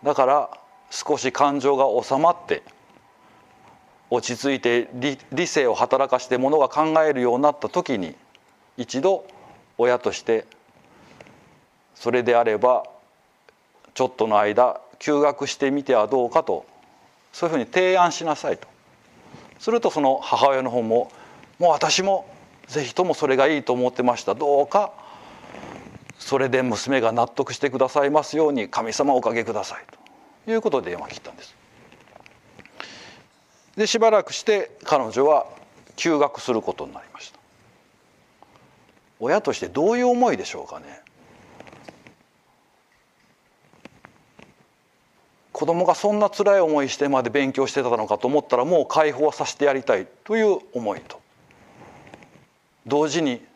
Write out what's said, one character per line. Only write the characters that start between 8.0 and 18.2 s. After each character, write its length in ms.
一 240
度 240
親 200
と 140
し 100
て、 240
そ 160
れ 100
で 140
あ 80
れ 140
ば、 260
ち 60
ょ 40
っ 100
と 120
の 100
間、 420
休 200
学 280
し 80
て 160
み 120
て 120
は 120
ど 180
う 40
か 140
と、 220
そ 160
う 20
い 40
う 40
ふ 20
う 40
に 20
提 320
案 140
し 140